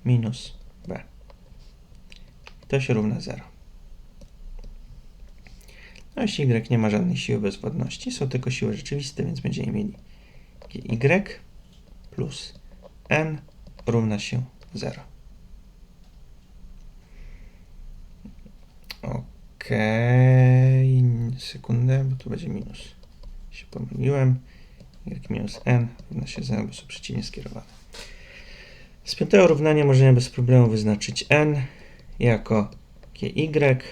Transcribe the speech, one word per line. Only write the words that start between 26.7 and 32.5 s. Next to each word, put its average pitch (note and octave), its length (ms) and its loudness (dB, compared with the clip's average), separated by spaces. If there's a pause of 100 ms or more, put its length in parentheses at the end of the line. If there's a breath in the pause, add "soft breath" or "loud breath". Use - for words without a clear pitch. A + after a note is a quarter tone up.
są - 140 -18
przeciwnie - 360 -10
skierowane. - 440 -14 (1400 loud breath)
Z - 120 -8
piątego G3 320 6
równania D3+ 380 4
możemy C3 280 8
bez A#2+ 160 4
problemu B2 380 6
wyznaczyć G#2+ 640 -2
N D3 320 2 (580 loud breath)
jako A2 520 0 (500)